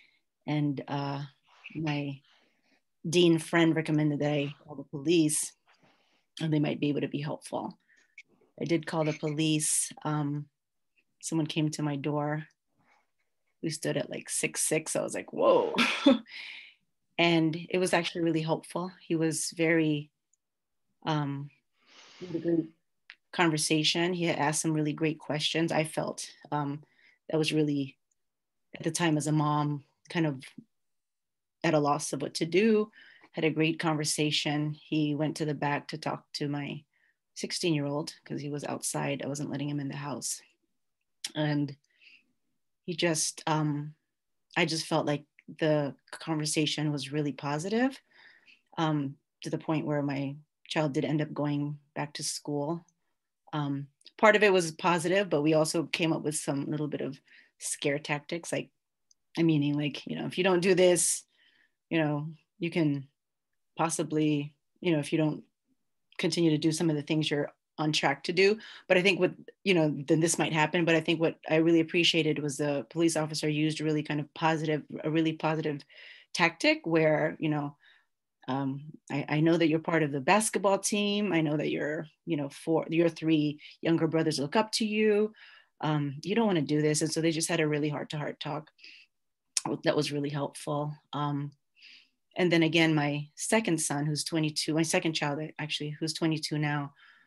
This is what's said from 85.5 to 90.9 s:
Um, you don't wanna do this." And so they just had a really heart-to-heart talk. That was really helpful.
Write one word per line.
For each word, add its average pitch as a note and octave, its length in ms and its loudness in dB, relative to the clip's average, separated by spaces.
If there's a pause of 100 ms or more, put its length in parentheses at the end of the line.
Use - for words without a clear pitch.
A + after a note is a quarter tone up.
Um, D3 400 -2
you F#3 120 -4
don't A3+ 120 2
wanna F3 160 2
do D3 180 0
this." D3+ 220 2
And D#3 100 -2
so D#3+ 80 -2
they E3 100 2
just D#3+ 200 -2
had E3 100 0
a D#3 80 2
really D3+ 220 0
heart-to-heart D3 500 -6
talk. D3 300 -8 (1160)
That C#3 120 2
was C#3+ 160 0
really C#3+ 180 -4
helpful. D3 680 -6 (160)